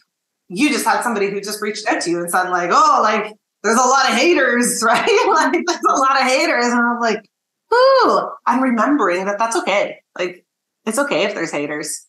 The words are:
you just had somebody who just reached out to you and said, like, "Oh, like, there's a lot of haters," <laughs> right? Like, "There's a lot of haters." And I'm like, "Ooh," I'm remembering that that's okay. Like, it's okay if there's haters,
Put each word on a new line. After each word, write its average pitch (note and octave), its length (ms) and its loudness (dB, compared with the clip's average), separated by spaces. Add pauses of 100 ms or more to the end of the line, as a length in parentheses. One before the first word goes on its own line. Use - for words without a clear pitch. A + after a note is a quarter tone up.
(500)
you A#3 200 0
just A3+ 160 -2
had A#3 180 0
somebody G3+ 260 -2
who G3+ 120 -6
just G#3 200 -10
reached G#3 260 -6
out C4+ 140 -2
to F3 80 -6
you E3+ 100 -2
and F3 120 -8
said, F3+ 180 0
like, F3 240 -2
"Oh, C#4+ 300 4
like, G#3+ 280 -2 (320)
there's A3+ 140 0
a C4 100 2
lot C4 220 2
of A3 60 0
haters," A#3+ 680 0
<laughs> - 20 2
right? G4 420 2
Like, D4 260 2
"There's E4+ 260 -2 (100)
a - 100 0
lot C4+ 200 2
of B3+ 40 2
haters." B3+ 420 0
And A#3+ 160 0
I'm A#3+ 180 -2
like, A3+ 300 -4 (440)
"Ooh," B4 560 4 (180)
I'm A#3+ 160 2
remembering A3 640 0
that G3+ 120 -4
that's A3+ 200 -2
okay. G3+ 420 -2 (180)
Like, F3+ 280 -8 (400)
it's A3+ 120 -4
okay C#4 280 0
if G#3 100 -4
there's E3 160 -6
haters, D3 580 -8